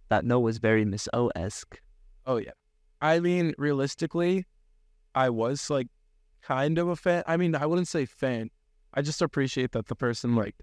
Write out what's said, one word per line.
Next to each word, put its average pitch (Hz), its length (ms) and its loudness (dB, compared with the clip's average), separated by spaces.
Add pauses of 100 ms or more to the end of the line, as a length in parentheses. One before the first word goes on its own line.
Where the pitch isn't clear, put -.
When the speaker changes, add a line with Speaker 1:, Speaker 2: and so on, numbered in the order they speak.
(100)
Speaker 1:
that 98 160 2
note 123 140 4
was 113 180 0
very 110 260 4
Miss 104 300 -4
O-esque. - 680 -4 (460)
Speaker 2:
Oh, 131 100 0
yeah. 107 140 -4 (500)
I 160 200 4
mean, 175 360 2
realistically, 160 920 -2 (680)
I 131 160 2
was, 120 400 -2
like, 131 180 -2 (540)
kind 147 360 0
of 175 100 2
a 175 80 -2
fan. 175 300 0
I 165 100 0
mean, 170 180 2
I 147 120 -2
wouldn't 175 220 0
say 151 160 -2
fan. 120 460 -4 (420)
I 143 100 -2
just 151 200 -4
appreciate 135 500 0
that 113 140 -4
the - 80 -6
person, 120 400 0
like, 110 280 0